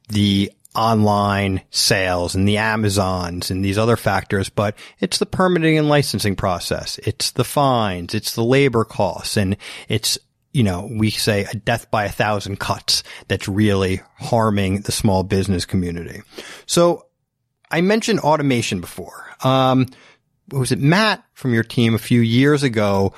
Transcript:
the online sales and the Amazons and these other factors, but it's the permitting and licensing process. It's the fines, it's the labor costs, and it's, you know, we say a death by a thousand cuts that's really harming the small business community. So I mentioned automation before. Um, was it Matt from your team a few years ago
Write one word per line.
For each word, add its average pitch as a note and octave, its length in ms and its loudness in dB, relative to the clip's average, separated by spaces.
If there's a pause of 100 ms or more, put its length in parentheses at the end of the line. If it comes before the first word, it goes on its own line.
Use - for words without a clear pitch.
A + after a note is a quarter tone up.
the G2+ 440 2 (220)
online G2+ 880 2 (100)
sales F#2 640 0
and G2 140 2
the G#2 80 2
Amazons G2 920 -2
and F#2+ 120 -4
these G2 140 0
other A2 220 2
factors, G2 500 -2
but G#2+ 260 -2 (260)
it's - 180 -2
the G#3 80 -2
permitting E3+ 500 2
and D3+ 100 2
licensing C#3 480 2
process. F2 680 -4
It's - 320 -4
the B2 120 -2
fines, A2 680 0
it's - 200 -4
the A#2 80 -2
labor B2 440 2
costs, - 500 -4
and G2 220 0 (320)
it's, - 260 -2 (380)
you C3 80 4
know, F#2+ 280 0
we G#2+ 200 0
say G2+ 340 0
a - 120 -8
death A#2 340 -4
by G#2+ 160 0
a F#2 40 -4
thousand G#2 480 -4
cuts - 440 -4 (260)
that's G2 200 -4
really G2 520 2 (160)
harming G2+ 640 0
the - 120 -6
small F#2+ 320 2
business F#2+ 420 0
community. F2 560 -6 (420)
So F3 400 2 (640)
I D#3+ 120 0
mentioned G3+ 380 0
automation C#3 600 0
before. - 500 -14 (140)
Um, C3 440 2 (640)
was C3 200 -2
it - 60 -2
Matt F#3+ 440 2 (120)
from B2+ 180 -2
your A2+ 120 2
team A2+ 300 2
a G#2 40 2
few A#2+ 240 2
years C3+ 400 4
ago G#2 560 2